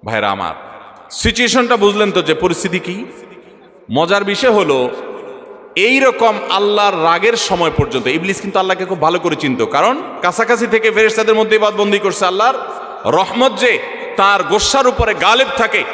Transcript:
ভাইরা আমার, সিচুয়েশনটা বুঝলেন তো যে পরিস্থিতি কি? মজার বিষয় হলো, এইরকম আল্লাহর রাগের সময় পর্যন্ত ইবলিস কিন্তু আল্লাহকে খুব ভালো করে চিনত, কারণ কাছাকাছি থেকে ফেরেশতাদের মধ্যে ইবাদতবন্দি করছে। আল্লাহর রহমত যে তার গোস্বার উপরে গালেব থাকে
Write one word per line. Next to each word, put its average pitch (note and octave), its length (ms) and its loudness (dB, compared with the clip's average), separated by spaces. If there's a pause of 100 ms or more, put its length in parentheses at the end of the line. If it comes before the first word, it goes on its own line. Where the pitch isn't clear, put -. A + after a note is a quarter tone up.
ভাইরা G#2 260 -2
আমার, F#2 380 -6 (420)
সিচুয়েশনটা A#3 640 0
বুঝলেন G3+ 360 2
তো F3+ 100 2
যে D#3 120 0
পরিস্থিতি F3+ 440 -2
কি? - 260 -8 (880)
মজার E3+ 320 2
বিষয় G3+ 260 2
হলো, D3 400 2 (880)
এইরকম A#3+ 580 4 (160)
আল্লাহর G3+ 540 0
রাগের E3+ 280 2
সময় F3+ 440 0
পর্যন্ত B2+ 300 -2
ইবলিস E3+ 340 -2
কিন্তু G3+ 180 -4
আল্লাহকে F#3+ 260 -2
খুব F#3 160 -6
ভালো E3+ 180 2
করে E3+ 180 -2
চিনত, C3 260 -2
কারণ D#3+ 400 0 (200)
কাছাকাছি A3+ 440 0
থেকে A3 240 2
ফেরেশতাদের A3 440 2
মধ্যে G#3+ 220 2
ইবাদতবন্দি G#3 420 2
করছে। G3 280 0
আল্লাহর G#3 300 0 (540)
রহমত A3+ 480 2
যে A#3 200 2 (380)
তার G3 260 2
গোস্বার G#3+ 440 2
উপরে A3+ 280 0
গালেব G#3+ 420 2
থাকে G#3+ 380 0